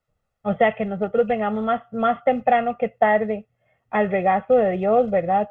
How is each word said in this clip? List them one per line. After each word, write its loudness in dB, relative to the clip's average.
o -2
sea, 2
que -6
nosotros -2
vengamos -4
más, -2
más -2
temprano 0
que -4
tarde 0
al -2
regazo 0
de 4
Dios, 2
¿verdad? 0